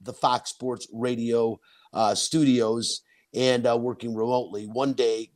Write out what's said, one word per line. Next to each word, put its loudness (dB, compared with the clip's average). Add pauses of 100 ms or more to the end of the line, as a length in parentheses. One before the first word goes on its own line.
the -12
Fox 0
Sports -8
Radio, -2 (320)
uh, 2
studios 2 (300)
and, 2
uh, 4
working -6
remotely. -2
One -2
day, 0